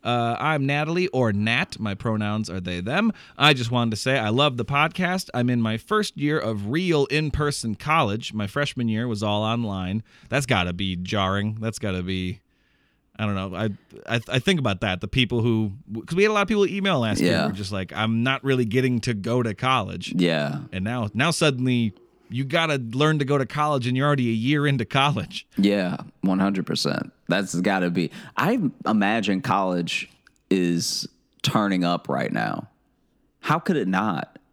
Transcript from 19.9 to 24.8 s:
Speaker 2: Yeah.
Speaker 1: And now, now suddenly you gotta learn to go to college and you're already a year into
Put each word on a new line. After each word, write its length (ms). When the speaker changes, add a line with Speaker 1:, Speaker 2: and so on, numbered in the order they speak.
Speaker 2:
Yeah. 440
Speaker 1:
And 100
now, 300
now 180
suddenly 640
you 140
gotta 340
learn 260
to 80
go 100
to 80
college 420
and 120
you're 80
already 240
a 40
year 320
into 200